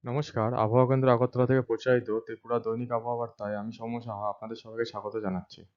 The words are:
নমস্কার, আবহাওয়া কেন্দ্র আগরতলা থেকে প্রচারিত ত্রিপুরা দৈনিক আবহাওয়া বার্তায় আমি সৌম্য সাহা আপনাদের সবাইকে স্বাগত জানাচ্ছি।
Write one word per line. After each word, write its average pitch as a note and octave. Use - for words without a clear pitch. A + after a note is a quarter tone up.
নমস্কার, A#2+
আবহাওয়া A#2
কেন্দ্র C3
আগরতলা B2
থেকে C3
প্রচারিত A#2
ত্রিপুরা A#2
দৈনিক A2+
আবহাওয়া A#2
বার্তায় G#2
আমি A2
সৌম্য A#2
সাহা G#2
আপনাদের A2
সবাইকে A2+
স্বাগত G#2
জানাচ্ছি। F#2